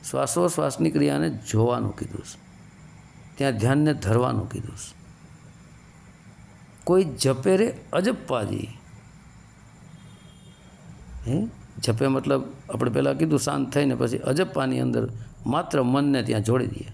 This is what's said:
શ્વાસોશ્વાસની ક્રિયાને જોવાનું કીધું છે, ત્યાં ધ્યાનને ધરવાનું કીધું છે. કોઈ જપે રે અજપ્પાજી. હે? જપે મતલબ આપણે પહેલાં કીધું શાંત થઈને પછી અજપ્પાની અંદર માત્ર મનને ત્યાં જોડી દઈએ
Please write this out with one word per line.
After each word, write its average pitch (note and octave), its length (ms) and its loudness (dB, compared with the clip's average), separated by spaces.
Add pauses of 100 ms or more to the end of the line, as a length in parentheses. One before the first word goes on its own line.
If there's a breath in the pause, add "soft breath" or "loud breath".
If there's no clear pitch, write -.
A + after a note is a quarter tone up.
શ્વાસોશ્વાસની D3+ 800 0
ક્રિયાને D3 380 2
જોવાનું A2+ 680 0
કીધું - 300 -10
છે, - 120 -16 (960)
ત્યાં C3+ 220 0
ધ્યાનને C#3 360 4
ધરવાનું A2 560 0
કીધું - 260 -10
છે. - 140 -14 (1900)
કોઈ F#3 200 4
જપે C3+ 540 2
રે A3+ 100 4 (260)
અજપ્પાજી. B2+ 760 -2 (2500)
હે? C3+ 100 0 (440)
જપે A#2 260 0
મતલબ C3+ 360 2 (260)
આપણે B2 220 0
પહેલાં C#3 260 2
કીધું D#3 220 2
શાંત C#3 340 -2
થઈને C#3+ 220 2
પછી A#2+ 220 0
અજપ્પાની C3 640 0
અંદર A#2+ 240 0 (420 loud breath)
માત્ર C#3+ 380 0
મનને C3+ 400 2
ત્યાં A2+ 180 0
જોડી A#2+ 260 2
દઈએ - 260 -8